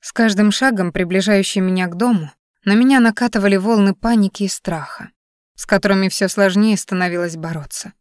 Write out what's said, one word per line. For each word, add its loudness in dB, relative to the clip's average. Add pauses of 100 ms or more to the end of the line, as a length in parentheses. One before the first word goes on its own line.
С -14
каждым 2
шагом, 0
приближающим 0
меня 0
к -8
дому, -2 (340)
на 2
меня 4
накатывали 2
волны 2
паники 0
и -4
страха, -10 (440)
с -14
которыми 2
все -2
сложнее 2
становилось -4
бороться. -10